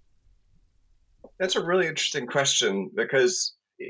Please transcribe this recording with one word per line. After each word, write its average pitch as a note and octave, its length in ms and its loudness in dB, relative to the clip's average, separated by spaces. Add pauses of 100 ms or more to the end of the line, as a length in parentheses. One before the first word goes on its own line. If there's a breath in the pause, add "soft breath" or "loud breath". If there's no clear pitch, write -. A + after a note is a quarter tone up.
(1400)
That's F#3 160 0
a G3+ 80 0
really E3+ 240 2
interesting D3 400 -4
question A2 640 0
because, B2 640 2 (340)